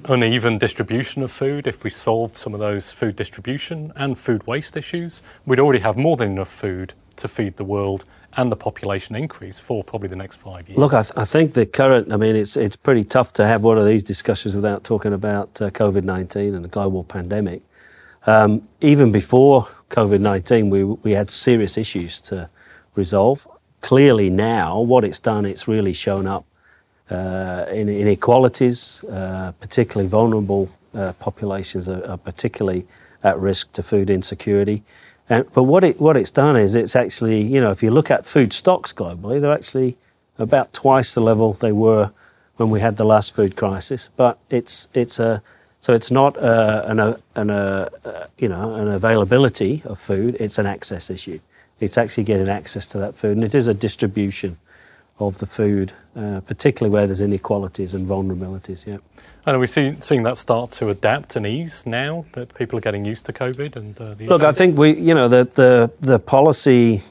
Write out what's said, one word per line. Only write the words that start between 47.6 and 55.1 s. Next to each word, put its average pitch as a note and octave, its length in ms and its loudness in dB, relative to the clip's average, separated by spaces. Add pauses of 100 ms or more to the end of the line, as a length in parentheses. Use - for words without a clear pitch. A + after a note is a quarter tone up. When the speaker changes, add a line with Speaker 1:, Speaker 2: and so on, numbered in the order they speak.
Speaker 2:
uh, F2 220 -12 (120)
you A#2+ 100 -2
know, G2+ 260 -6
an G#2+ 140 -4
availability A2 960 2
of G2+ 140 -12
food, G#2+ 400 -4
it's G#2+ 200 -6
an G#2 80 0
access F#2+ 440 -10
issue. F#2 300 -12 (400)
It's G#2+ 180 -2
actually A2 260 -2
getting G2 240 0
access G2+ 400 -6
to G2+ 100 -10
that G2 180 -8
food, G#2 160 -2
and A2 120 0
it G#2+ 100 -4
is B2 120 2
a A2 80 2
distribution G2 840 -4 (640)